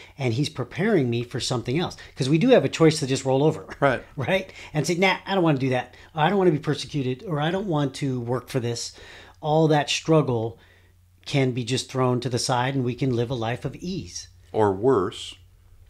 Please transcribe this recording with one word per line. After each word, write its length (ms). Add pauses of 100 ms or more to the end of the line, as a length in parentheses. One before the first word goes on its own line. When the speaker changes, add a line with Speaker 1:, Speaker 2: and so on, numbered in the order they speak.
(180)
Speaker 1:
and 160
he's 160
preparing 600
me 140
for 160
something 380
else." 180 (180)
'Cause 140
we 100
do 120
have 140
a 40
choice 320
to 60
just 180
roll 180
over. 240 (140)
Speaker 2:
Right. 300
Speaker 1:
<laughs> 60
Right? 360 (200)
And 140
say, 80
"Nah, 220 (100)
I 80
don't 100
wanna 140
do 120
that. 240 (200)
I 140
don't 100
wanna 140
be 60
persecuted, 680
or 140
I 100
don't 160
want 300
to 240
work 280
for 120
this." 320 (480)
All 280
that 220
struggle 680 (640)
can 280
be 120
just 260
thrown 300
to 80
the 100
side, 360
and 100
we 100
can 220
live 140
a 40
life 300
of 120
ease. 520 (240)
Speaker 2:
Or 200
worse, 640 (560)